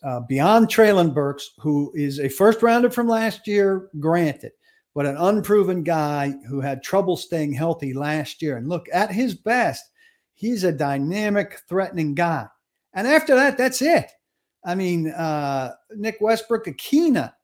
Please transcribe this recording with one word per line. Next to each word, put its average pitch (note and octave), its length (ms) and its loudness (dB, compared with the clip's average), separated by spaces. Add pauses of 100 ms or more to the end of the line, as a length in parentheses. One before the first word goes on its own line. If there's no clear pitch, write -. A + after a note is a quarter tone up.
uh, B2 180 -6
beyond E3 480 4
Treylon G3 440 6
Burks, C#3+ 460 -4
who C#3+ 360 -2
is C#3+ 240 -4
a C3+ 100 -2
first A3 320 4
rounder A#3 280 4
from A#3+ 200 -2
last A3+ 360 -2
year, G3 440 0 (100)
granted, D#3 540 0 (420)
but C#3+ 100 -2
an C#3+ 120 -4
unproven F#3 680 2
guy D3 500 -2 (140)
who C3+ 140 -6
had C3+ 200 -6
trouble F#3 360 0
staying D3+ 360 -4
healthy D3+ 400 -4
last D3 480 -6
year. D3 160 -4
And B2 120 -8
look, F3 220 -6
at G3 200 0
his G#3+ 240 -2
best, A3 480 -2 (520)
he's A3 280 -4
a F3+ 80 2
dynamic, E3+ 960 -2
threatening F3 480 -4
guy. E3 320 -2 (460)
And F#3+ 120 -4
after D4+ 300 4
that, C4+ 220 4
that's B3+ 240 0
it. D4+ 280 2 (560)
I F3 80 -4
mean, F3 380 -2
uh, C#3+ 640 -4 (200)
Nick A3 260 -6
Westbrook-Ikhine A3 1120 0 (120)